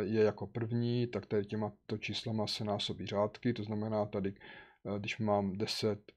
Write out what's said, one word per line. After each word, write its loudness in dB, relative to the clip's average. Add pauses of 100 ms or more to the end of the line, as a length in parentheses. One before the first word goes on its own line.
je 4
jako 4
první, 0
tak -4
tady 2
těma -2 (140)
to -4
číslama -2
se -4
násobí -2
řádky, 0
to -4
znamená 0
tady, -2 (520)
eh, -2
když -4
mám 2
deset, -2